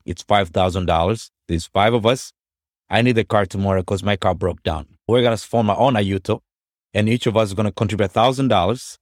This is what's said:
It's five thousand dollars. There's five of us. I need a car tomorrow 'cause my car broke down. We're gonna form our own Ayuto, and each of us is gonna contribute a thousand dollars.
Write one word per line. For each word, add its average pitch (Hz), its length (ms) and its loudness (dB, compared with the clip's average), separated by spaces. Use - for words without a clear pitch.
It's - 180 -10
five 101 260 2
thousand 92 380 0
dollars. 87 440 0
There's 82 200 -4
five 107 260 2
of 110 120 0
us. 127 280 0
I 104 120 2
need 120 160 2
a 110 60 2
car 101 220 0
tomorrow 98 360 -2
'cause 98 220 -4
my 101 140 0
car 92 180 -2
broke 85 280 -4
down. 78 240 -6
We're 120 160 2
gonna 117 140 0
form 113 320 -2
our 98 80 0
own 131 160 2
Ayuto, 101 480 -2
and 104 140 0
each 120 200 0
of 107 100 0
us 110 120 2
is 98 40 -8
gonna 104 180 -2
contribute 104 340 -2
a 95 40 -4
thousand 131 400 2
dollars. 104 520 -2